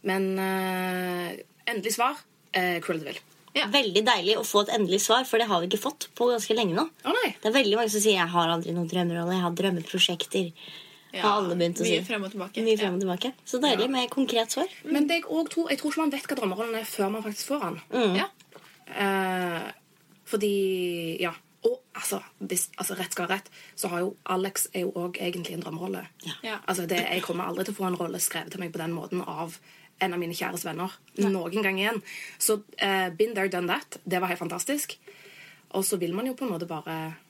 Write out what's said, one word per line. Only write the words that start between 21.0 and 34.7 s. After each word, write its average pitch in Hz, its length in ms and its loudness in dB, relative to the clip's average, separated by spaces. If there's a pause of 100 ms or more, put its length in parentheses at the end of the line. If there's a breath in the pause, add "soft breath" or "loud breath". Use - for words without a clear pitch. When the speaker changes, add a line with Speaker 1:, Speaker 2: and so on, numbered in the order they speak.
Speaker 1:
ja. 175 120 0 (320)
Og 240 160 2 (140)
altså, - 240 -4 (240)
hvis, 185 340 -2
altså, - 220 -4
rett 180 140 -4
skal 175 160 -2
være 190 100 2
rett, - 100 -12 (280 loud breath)
så 196 120 -4
har 175 120 -2
jo 185 160 -2 (100)
Alex 190 480 0
er 185 60 0
jo 180 100 -2
også 180 320 -6
egentlig 175 320 -4
en 170 80 -6
drømmerolle. 175 440 -6 (200)
Speaker 3:
Ja. 160 60 -8 (100)
Speaker 2:
Ja. 220 240 -6
Speaker 1:
Altså, 180 220 0
det, 180 100 2
jeg 175 240 0
kommer 175 240 -2
aldri 185 180 -2
til 208 100 -4
å - 40 -10
få 190 80 0
en 180 100 0
rolle 175 220 -4
skrevet 170 320 -2
til 185 100 -8
meg 165 120 -6
på 170 60 -8
den 165 140 -4
måten 180 340 -4
av 165 300 -6 (440 loud breath)
en 185 120 2
av 175 60 -2
mine 170 160 -4
kjæres 175 300 -4
venner. 170 260 -4 (260)
Speaker 3:
Nei. 202 140 4
Speaker 1:
Noen 185 320 0
gang 190 160 2
igjen. 214 240 0 (380 loud breath)
Så, 214 200 4 (180)
eh, 190 320 2
been 214 240 2
there, 196 140 2
done 175 200 0
that. 185 280 -2 (100)
Det 180 140 2
var 185 80 0
helt 175 120 -2
fantastisk. 170 560 -4 (720 loud breath)